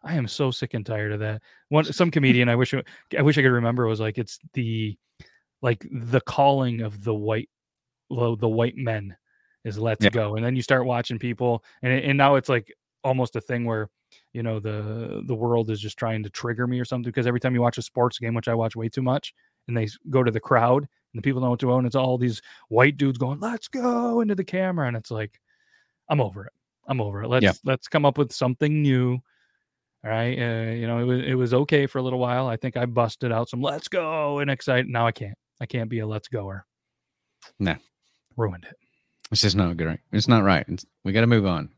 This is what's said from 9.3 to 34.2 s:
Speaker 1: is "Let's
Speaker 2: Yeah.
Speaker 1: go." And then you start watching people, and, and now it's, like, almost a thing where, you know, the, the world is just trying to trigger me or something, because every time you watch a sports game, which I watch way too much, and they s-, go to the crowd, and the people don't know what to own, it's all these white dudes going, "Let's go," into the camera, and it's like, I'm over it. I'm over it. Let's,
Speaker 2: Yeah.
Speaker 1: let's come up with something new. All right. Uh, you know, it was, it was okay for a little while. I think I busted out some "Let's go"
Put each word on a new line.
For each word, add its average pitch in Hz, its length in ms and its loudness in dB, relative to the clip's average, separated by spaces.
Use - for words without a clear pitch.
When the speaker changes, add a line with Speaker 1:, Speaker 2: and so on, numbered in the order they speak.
Speaker 1:
is 107 140 -8
"Let's 110 260 -2
Speaker 2:
Yeah. 101 60 6
Speaker 1:
go." 107 260 0
And 110 80 -2
then 123 120 0
you 127 80 -2
start 127 240 2
watching 120 320 -2
people, 120 440 -2
and, 127 100 2
and 139 240 2
now 139 160 8
it's, 135 160 2
like, 123 240 0
almost 131 320 0
a 117 60 -4
thing 120 220 -4
where, 110 280 -2
you 117 80 -8
know, 113 180 -4
the, 107 680 -8
the 127 80 -2
world 117 340 0
is 107 100 -4
just 101 200 -10
trying 110 240 -4
to 104 80 -10
trigger 120 340 -4
me 123 140 -2
or 123 60 -2
something, 123 260 -6
because 120 160 0
every 123 120 0
time 127 140 0
you 120 80 2
watch 120 160 2
a 113 60 -6
sports 123 340 0
game, 117 160 -4
which 117 140 -2
I 117 80 2
watch 113 200 -2
way 113 140 -6
too 131 140 -4
much, 127 320 -2
and 120 100 -2
they 113 60 0
s-, 107 160 -8
go 131 140 4
to 120 80 4
the 110 80 -2
crowd, 123 420 4
and 117 60 -6
the - 20 -8
people 131 200 0
don't 131 80 0
know - 20 2
what 120 80 0
to 127 120 0
own, 127 140 2
it's 120 100 -4
all 131 220 2
these 120 240 -2
white 131 280 6
dudes 135 220 0
going, 131 200 -2
"Let's 226 280 -6
go," 240 540 0
into 214 120 0
the 190 100 -2
camera, 180 440 -2
and 120 100 -4
it's - 140 -10
like, 107 280 -6
I'm 151 100 2
over 98 280 -2
it. - 60 -20
I'm 131 140 -2
over 101 220 -4
it. 113 40 -6
Let's, 120 160 4
Speaker 2:
Yeah. 95 100 6
Speaker 1:
let's 131 240 -2
come 147 180 2
up 139 120 4
with 143 140 2
something 147 500 0
new. 127 320 4
All 110 80 -6
right. 117 260 -2
Uh, 113 340 -2
you 117 160 -4
know, 117 120 -2
it 120 40 0
was, 127 220 2
it 139 100 0
was 127 180 0
okay 143 340 2
for - 100 -6
a 131 40 -2
little 127 180 -4
while. 127 280 0
I 113 100 -4
think 127 200 -6
I 123 80 0
busted 120 460 -2
out 113 180 -2
some 123 120 -6
"Let's 143 260 -4
go" 156 520 -2